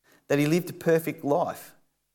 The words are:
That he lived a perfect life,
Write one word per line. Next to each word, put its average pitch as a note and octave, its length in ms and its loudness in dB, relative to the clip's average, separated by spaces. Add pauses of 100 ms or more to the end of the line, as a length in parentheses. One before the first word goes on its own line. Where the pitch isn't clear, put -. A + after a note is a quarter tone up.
(280)
That C#3+ 100 4
he D3 80 2
lived F3 240 0
a - 20 -12
perfect D#3+ 500 0
life, C#3+ 520 -2 (400)